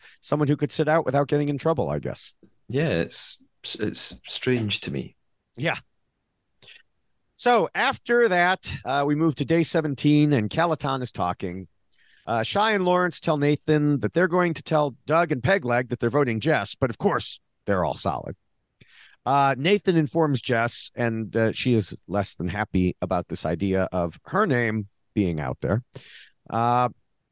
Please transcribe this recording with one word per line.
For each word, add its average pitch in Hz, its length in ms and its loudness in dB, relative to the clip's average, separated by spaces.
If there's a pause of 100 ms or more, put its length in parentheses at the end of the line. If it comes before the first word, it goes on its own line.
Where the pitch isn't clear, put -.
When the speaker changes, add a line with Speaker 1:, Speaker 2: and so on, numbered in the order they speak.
(220)
Speaker 1:
someone 151 260 0
who 147 80 2
could 147 160 -2
sit 151 160 0
out 160 180 2
without 139 220 2
getting 147 220 0
in 143 80 -2
trouble, 135 320 0
I 73 100 -2
guess. - 340 -8 (360)
Speaker 2:
Yeah, 143 180 0
it's, - 500 -2 (420)
it's - 360 -4 (120)
strange 117 540 -2
to - 100 -8
me. 69 240 -8 (420)
Speaker 1:
Yeah. 143 180 -4 (1600)
So 233 400 2
after 240 540 2
that, 180 420 0 (120)
uh, 139 220 0
we 147 100 0
move 156 200 2
to 139 100 -4
day 165 180 2
seventeen, 147 680 2
and 107 160 2
Calaton 151 520 -2
is 123 100 -8
talking. 90 560 -6 (580)
Uh, 113 180 0
Shai 208 280 0
and 196 120 0
Lawrence 180 360 0
tell 156 180 0
Nathan 147 640 2
that 104 120 -2
they're 180 140 4
going 180 280 0
to - 80 -10
tell 151 320 0 (100)
Doug 165 260 2
and 131 100 -2
Pegleg 123 480 0
that 120 100 -4
they're 120 100 0
voting 120 300 0
Jess, 120 360 -2
but 131 140 0
of - 80 -10
course, - 420 -2 (260)
they're 92 200 2
all 69 100 -2
solid. - 400 -6 (920)
Uh, 139 320 2
Nathan 185 380 2
informs 151 460 2
Jess, 117 540 -2
and, 113 400 -2
uh, 113 160 2
she - 220 0
is 107 220 2 (120)
less 95 280 -2
than 87 140 -4
happy 92 520 0
about 87 260 -2
this - 180 -8
idea 95 460 0
of 87 340 -4
her 208 220 0
name 110 400 0 (260)
being 87 260 0
out 65 220 -6
there. 101 220 0 (640)
Uh, 120 400 2 (420)